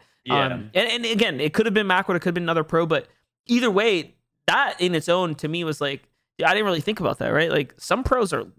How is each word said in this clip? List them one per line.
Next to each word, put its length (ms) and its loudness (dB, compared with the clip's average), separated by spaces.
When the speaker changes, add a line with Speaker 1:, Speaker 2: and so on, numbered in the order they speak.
Speaker 1:
Yeah. 220 2
Speaker 2:
um, 280 -8
and, 160 2
and 140 -4
again, 360 0
it 120 0
could 140 2
have 80 0
been 120 2
Macwood, 300 2
it 40 -2
could 80 -2
have 60 0
been 100 -4
another 200 0
pro, 220 0
but 220 -2
either 240 2
way, 440 0
that 340 2
in 140 2
its 140 -2
own 280 2
to 120 -6
me 160 -4
was 180 -4
like, 260 -6
I 120 4
didn't 100 0
really 160 0
think 180 -4
about 200 -2
that, 100 -4
right? 220 0
Like, 260 -2
some 280 -2
pros 280 0
are 140 -4